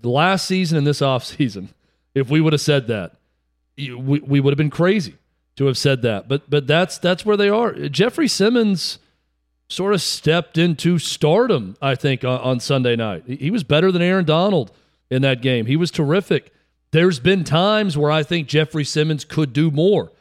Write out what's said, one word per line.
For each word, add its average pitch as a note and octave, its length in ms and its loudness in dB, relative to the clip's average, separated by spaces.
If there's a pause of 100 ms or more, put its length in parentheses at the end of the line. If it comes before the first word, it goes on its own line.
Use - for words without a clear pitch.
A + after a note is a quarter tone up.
the A#2+ 80 -4
last F3 360 2
season F#3 320 -2
and C#3+ 80 2
this C#3+ 140 0
offseason, A#2+ 720 -2 (480)
if C3+ 120 0
we D3+ 120 2
would D#3+ 120 2
have D3 80 0
said C#3 280 0
that, G2+ 240 -6 (640)
y-, C3+ 160 -10
we, C3+ 240 -2
we C#3 220 0
would C#3 100 2
have C#3 80 0
been D3+ 120 0
crazy F3 440 0 (400)
to C#3 120 -2
have C3 120 0
said C3+ 240 0
that. G#2+ 240 -2
But, C3+ 240 -6
but C#3+ 160 -2
that's, E3+ 320 0
that's F3+ 260 -2
where G#3 120 2
they G3+ 120 2
are. G#3+ 260 0
Jeffrey E3 520 -2
Simmons G#3+ 720 0 (680)
sort G3 260 -2
of F3 80 0
stepped - 560 -2
into E3+ 400 2
stardom, D3+ 800 0
I C#3 140 -2
think, C3 300 -2
on, B2+ 160 -2
on B2+ 180 -2
Sunday B2+ 380 0
night. G#2+ 280 -4
He, C3 120 -10
he D3 160 -6
was A3+ 100 -2
better E3 300 2
than F3 100 0
Aaron F3+ 220 2
Donald D#3+ 480 0 (400)
in C3 100 2
that C3 200 0
game. B2 240 0
He C3+ 100 2
was E3+ 160 -2
terrific. D#3+ 600 -2 (380)
There's E3 300 4
been F3+ 240 2
times F#3+ 540 0
where D3 120 2
I D#3 120 2
think D#3+ 260 -4
Jeffrey D3+ 340 0
Simmons D3+ 400 -2
could D3+ 300 -4
do D#3 180 2
more. D3+ 400 0 (100)